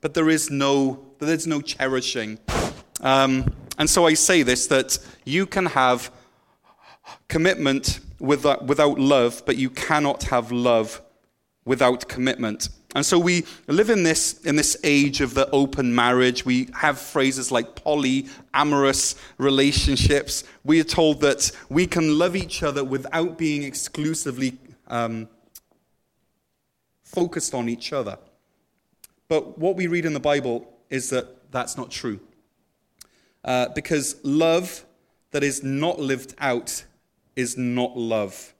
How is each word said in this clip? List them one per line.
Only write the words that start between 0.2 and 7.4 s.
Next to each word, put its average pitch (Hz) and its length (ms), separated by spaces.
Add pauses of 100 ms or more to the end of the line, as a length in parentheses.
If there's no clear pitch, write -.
is 156 240
no, 139 520 (140)
there 151 160
is 160 140
no 147 120
cherishing. 127 760 (640)
Um, 131 520 (240)
and 151 140
so 175 160
I 156 80
say 165 300
this, 123 240
that 131 320 (240)
you 170 220
can 190 200
have 127 460 (1120)
commitment 156 720 (220)